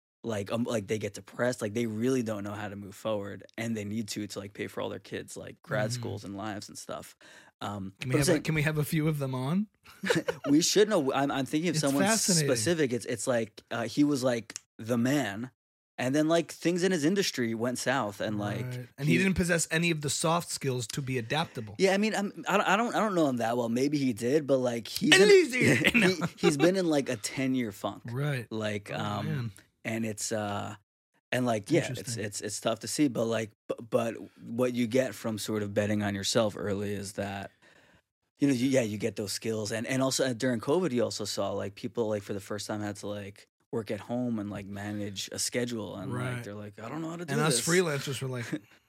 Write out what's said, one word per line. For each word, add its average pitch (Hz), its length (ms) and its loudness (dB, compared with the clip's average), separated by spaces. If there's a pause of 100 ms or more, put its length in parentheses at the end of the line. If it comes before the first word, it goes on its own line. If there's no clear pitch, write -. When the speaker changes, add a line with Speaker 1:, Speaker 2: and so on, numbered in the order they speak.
(260)
Speaker 1:
Like, 104 280 -4
um, 117 120 0
like, 117 240 -2
they 110 100 0
get 101 160 -6
depressed, 123 480 -2
like, 104 120 -2
they 120 120 0
really 120 360 0
don't 107 220 -4
know 101 80 -6
how 104 160 -8
to 101 80 -10
move 101 180 -12
forward, 101 500 -4 (120)
and 113 200 -2
they 104 80 -4
need 104 240 -4
to, 104 180 -6
to, - 120 -8
like, 101 140 -10
pay 101 140 -8
for - 160 -8
all 101 80 -4
their 101 80 -8
kids', - 400 -12
like, - 240 -14
grad 107 280 -2
Speaker 2:
Mm-hmm. 120 100 -4
Speaker 1:
schools 98 240 -6
and 98 120 -8
lives 104 320 -6
and - 80 -16
stuff. - 400 -12 (460)
Um, 101 380 -8
Speaker 2:
Can 131 100 -6
Speaker 1:
but 127 40 0
Speaker 2:
we - 0 -
Speaker 1:
I'm 151 40 4
Speaker 2:
have 139 80 4
Speaker 1:
saying 160 140 4
Speaker 2:
a, - 20 -14
can 160 140 -2
we 151 60 2
have 156 160 0
a 147 60 2
few 156 240 0
of 151 120 0
them 135 140 -2
on? 156 340 0 (360)
Speaker 1:
<laughs> - 460 0
We 147 100 8
should 196 280 6
know. 160 260 2
I'm, 139 160 2
I'm 131 160 0
thinking 160 240 0
of 156 60 0
Speaker 2:
It's 156 40 0
Speaker 1:
someone 143 240 2
Speaker 2:
fascinating. 196 440 4
Speaker 1:
specific. 135 440 2
It's, 117 140 -2
it's - 200 -4
like, 117 440 -2
uh, 117 140 -2
he 131 200 4
was, 143 180 2
like, 120 360 -2 (220)
the 117 180 0
man, 123 520 0 (500)
and 127 140 0
then, 156 140 4
like, 165 240 2
things 175 320 0
in 190 80 4
his 151 120 0
industry 147 500 2
went 120 240 -2
south, 123 420 -2
and, 104 180 -2
like, 104 280 -2
Speaker 2:
Right. 123 220 -8 (100)
And 139 100 -2
he 165 80 6
Speaker 1:
he - 20 6
Speaker 2:
didn't 190 160 4
possess 170 360 2
any 170 200 2
of 156 100 0
the 147 100 -2
soft 165 400 0
skills 127 380 -2
to - 140 -4
be 127 160 -2
adaptable. 117 600 -4
Speaker 1:
Yeah, 190 160 6
I - 40 4
mean, 208 160 2
I'm, 196 180 -2 (160)
I 170 80 2
don't, 208 120 4
I 185 80 6
don't, 233 180 0
I 156 60 2
don't 208 160 2
know 156 120 6
him 123 100 0
that 117 180 2
well. 120 120 0
Maybe 139 300 2
he 131 140 2
did, 123 340 2
but, 135 120 6
like, 120 300 0
he's 269 260 4
Speaker 2:
And 381 100 10
Speaker 1:
in, 427 40 8
Speaker 2:
he's 359 260 8
here. - 200 6
Speaker 1:
<laughs> 190 180 4
he, 240 60 4
Speaker 2:
<laughs> 185 220 4
No. 175 60 -4 (100)
Speaker 1:
he's 165 200 4
been 175 200 6
in, 185 100 2
like, 143 220 2
a 123 80 -2
ten-year 131 560 -2
funk. 101 340 -8
Speaker 2:
Right. 127 460 -4
Speaker 1:
Like, 107 420 -4
Speaker 2:
Oh, 107 60 -4
Speaker 1:
um, 104 260 -2
Speaker 2:
man. 123 240 -4 (340)
Speaker 1:
and 113 220 -2
it's, 107 240 -6
uh, 104 460 -4 (560)
and, 123 120 2
like, 113 280 0
yeah, 160 80 6
it's, 107 80 -4
Speaker 2:
Interesting. 117 360 -6
Speaker 1:
it's, 107 160 -6
it's - 200 -6
tough 110 200 -2
to 117 80 -10
see, 151 200 2
but, 117 160 0
like, 113 260 -2 (180)
b-, - 60 -2 (160)
but 117 240 0 (260)
what 120 360 0
you 120 100 2
get 127 300 2
from 110 220 -4
sort 107 260 -2
of 101 100 -6
betting 104 300 2
on 101 100 0
yourself 104 420 0
early 101 380 -2
is 98 200 -8
that, 98 360 -6 (880)
you 143 80 4
know, 139 80 6
you, 123 140 2
yeah, 131 140 4
you 107 140 -2
get 104 200 -4
those 104 160 -4
skills, 110 400 -4
and, 110 160 -4
and 131 160 0
also, 135 220 2
uh, 127 80 0
during 120 260 0
covid, 156 320 2
you 120 100 2
also 104 220 -2
saw, 101 260 -2
like, 101 240 -4
people, 117 340 -4
like, 107 140 -2
for 117 120 -8
the 98 60 -4
first 101 280 -8
time 107 120 -4
had 104 160 -4
to, 101 120 -10
like, 101 400 -10 (220)
work 117 200 -6
at 104 100 -4
home 120 380 -2
and, 101 100 -4
like, 98 180 -8
manage 101 640 -6
a - 80 -8
schedule, 113 580 -4
and, 113 140 -8
like, 123 120 -4
Speaker 2:
Right. 123 220 -4
Speaker 1:
they're 101 100 -10
like, 104 280 -12
"I 113 60 -10
don't 151 140 -8
know 160 80 -6
how 170 60 -10
to 170 100 -10
do 139 80 -4
Speaker 2:
And 147 80 2
us 156 140 4
Speaker 1:
this." - 120 0
Speaker 2:
freelancers 151 540 2
were 131 60 -4
like, 123 240 -6
Speaker 1:
<laughs> - 0 -
Speaker 2:
"No 151 60 -4 (300)